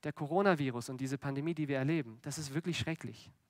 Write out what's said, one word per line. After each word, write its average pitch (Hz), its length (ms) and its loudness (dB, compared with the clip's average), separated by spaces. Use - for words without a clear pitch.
Der 147 100 -4
Coronavirus 143 760 4
und 127 80 -6
diese 135 200 -2
Pandemie, 143 360 -2
die 151 140 -2
wir 139 100 2
erleben, 135 440 0
das 147 160 -8
ist 143 160 -6
wirklich 170 260 0
schrecklich. - 520 -6